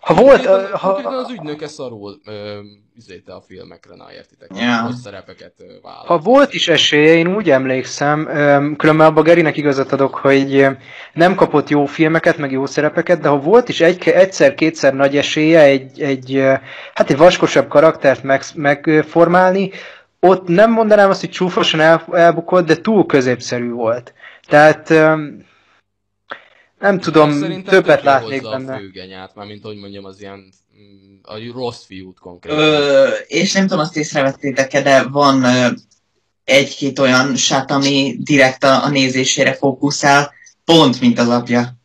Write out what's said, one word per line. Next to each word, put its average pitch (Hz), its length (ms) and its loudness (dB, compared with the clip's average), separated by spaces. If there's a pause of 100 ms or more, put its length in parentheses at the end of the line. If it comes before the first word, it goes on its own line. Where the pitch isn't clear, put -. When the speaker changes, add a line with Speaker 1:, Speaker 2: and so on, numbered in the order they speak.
Speaker 1:
Ha - 140 -2
volt, 220 140 6 (180)
Speaker 2:
Konkrétan, 190 180 2
Speaker 1:
ö, 196 120 -10
ha 190 160 -6
Speaker 2:
konkrétan 196 320 -6
az 247 60 -14
ügynöke 151 380 -12
szarul, 113 560 -16
ö, 104 340 -14 (380)
üzélte 98 380 -20
a 90 120 -20
filmekre, 90 480 -20
na 85 180 -20
értitek, - 420 -20
Speaker 3:
Ja. 117 280 -4
Speaker 2:
nagy 120 120 -8
szerepeket, 95 640 -20
ö, - 60 -20 (180)
vállalt. 90 240 -20
Speaker 1:
Ha 170 120 -2
volt 254 360 2
is 127 140 -4
esélye, 151 460 2
én 170 220 0
úgy 208 140 -2
emlékszem, 131 760 -2
ö, 143 480 0
különben 156 300 4
abban 156 180 4
Gerinek 165 320 2
igazat 135 360 -2
adok, 135 220 -2
hogy, 139 400 0
ö, 135 160 4 (420)
nem 175 220 2
kapott 151 340 0
jó 147 180 0
filmeket, 156 500 0
meg 143 140 -8
jó 135 160 -6
szerepeket, 156 540 -2
de 156 80 -2
ha 143 120 0
volt 220 280 2
is - 120 -6
egy, 175 280 2
egyszer-kétszer 160 840 2
nagy 139 220 0
esélye 156 460 2
egy, 135 380 2
egy, 131 360 -6
ö, 135 160 2 (420)
hát - 160 -2
egy 143 60 0
vaskosabb 156 520 2
karaktert 147 540 2
meg-, 135 220 -2 (100)
megformálni, 170 1160 0 (500)
ott 185 280 2
nem 202 240 4
mondanám 214 380 2
azt, 185 100 -2
hogy 180 100 -10
csúfosan 175 500 -2
el-, 165 320 2
elbukott, 170 540 2
de 156 140 2
túl 208 260 0
középszerű 123 640 -2
volt. 120 440 -6 (320)
Tehát... 151 440 4
ö, 156 320 2 (1600)
nem 196 220 0
tudom, 151 400 2
Speaker 2:
Szerintem 170 220 -8 (100)
Speaker 1:
többet 165 240 4
Speaker 2:
tök 139 80 -4
jól 139 100 2
Speaker 1:
látnék 127 280 -4
Speaker 2:
hozza 110 120 -10
a 131 40 -6
Speaker 1:
benne. 131 200 -12
Speaker 2:
főgenyát, 95 560 -18
mármint, 104 300 -20
hogy 107 120 -16
mondjam, 101 280 -18
az 95 160 -20
ilyen, 98 320 -20 (240)
mm, 98 460 -20
a - 120 -20 (200)
rossz 120 300 -10
fiút 92 340 -20
konkrétan. 92 400 -10
Speaker 3:
Ö, 143 500 2 (180)
és 170 260 -4
nem 190 140 0
tudom, 185 120 -2
azt 156 180 -6
észrevettétek-e, 135 840 -4
de 135 200 2
van, 135 420 0
ö, 151 220 2 (800)
egy-két 139 540 -2
olyan 131 380 0
sát, 135 340 -4
ami 139 480 -2
direkt 131 460 0
a, 135 200 2
a 139 40 -2
nézésére 131 640 -2
fókuszál, 143 800 0 (320)
pont 147 360 2
mint 120 180 2
az 120 100 0
apja. 120 440 -2 (120)